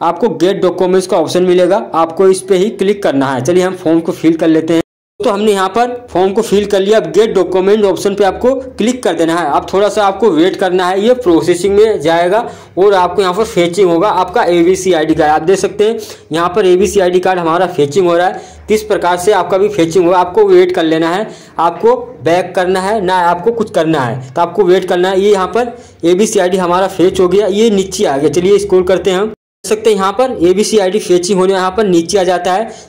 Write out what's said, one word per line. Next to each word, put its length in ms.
आपको 340
get 260
documents 460
का 100
option 260
मिलेगा, 340
आपको 320
इस 140
पर 140
ही 160
click 320
करना 300
है। 100
चलिए 200
हम 120
form 240
को 120
fill 240
कर 120
लेते 260
हैं। 60
तो 100
हमने 220
यहाँ 180
पर 200
form 240
को 80
fill 240
कर 140
लिया। 200
अब 80
get 280
document 500
option 300
पे 80
आपको 320
क्लिक 480
कर 100
देना 220
है। 160
अब 200
थोड़ा 180
सा 160
आपको 240
wait 260
करना 300
है, 160
ये 140
processing 600
में 260
जाएगा 380
और 160
आपको 280
यहाँ 120
पर 120
fetching 440
होगा 220
आपका 340
एबीसी 480
आईडी 220
card। 160
आप 100
देख 180
सकते 300
हैं 100
यहाँ 180
पर 160
एबीसी 340
आईडी 200
card 200
हमारा 280
fetching 400
हो 100
रहा 100
है, 140
तो 60
इस 100
प्रकार 340
से 160
आपका 240
भी 120
fetching 360
होगा। 140
आपको 260
wait 260
कर 120
लेना 260
है, 180
आपको 360
back 320
करना 260
है 200
ना, 180
आपको 320
कुछ 200
करना 280
है, 340
तो 80
आपको 220
wait 220
करना 240
है। 120
ये 100
यहाँ 180
पर 260
एबीसी 340
आईडी 180
हमारा 320
fetch 300
हो 80
गया, 200
ये 220
नीचे 360
आ 120
गया। 140
चलिए 280
scroll 260
करते 260
हैं 80
हम, 140
देख 60
सकते 200
हैं 80
यहाँ 160
पर 180
एबीसी 380
आईडी 200
fetching 400
होने 140
यहाँ 180
पर 140
नीचे 340
आ 40
जाता 300
है। 100